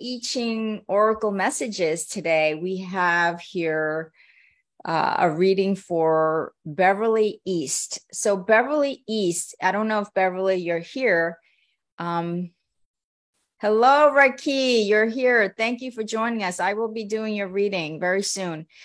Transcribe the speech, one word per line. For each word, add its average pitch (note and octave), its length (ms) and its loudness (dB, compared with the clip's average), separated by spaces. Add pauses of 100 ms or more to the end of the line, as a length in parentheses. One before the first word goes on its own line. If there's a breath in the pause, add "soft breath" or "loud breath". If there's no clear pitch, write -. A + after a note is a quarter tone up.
I B3 180 -8
Ching A3+ 680 -4
Oracle G#3+ 420 2
messages F#3+ 760 -2
today. D#3 500 0
We F#3 220 -6
have F3 640 0
here, D#3+ 720 -4 (720 soft breath)
uh, D#3+ 340 0
a F3 120 4
reading F#3+ 460 2
for D#3+ 760 0 (140)
Beverly G3+ 800 2
East. - 560 -4 (120)
So G3+ 240 0
Beverly C4 720 2
East, G3 540 -2
I F#3 80 2
don't G#3 160 -2
know G#3+ 140 0
if G3+ 140 -8
Beverly, F#3+ 420 0
you're E3+ 240 -2
here. F3 580 0 (600)
Um, E3+ 520 -4 (1120)
hello, C4 500 6
Raki, C4+ 760 2
you're G#3+ 200 4
here. A#3 500 2
Thank A#3+ 260 -4
you C4 80 -8
for A3+ 120 -8
joining A3 400 -4
us. F3+ 180 -4
I F#3+ 140 0
will A3 180 -4
be A3 120 -8
doing A3 300 -4
your G3+ 140 -4
reading F#3 520 -4
very F#3 220 0
soon. E3 440 -6 (180 loud breath)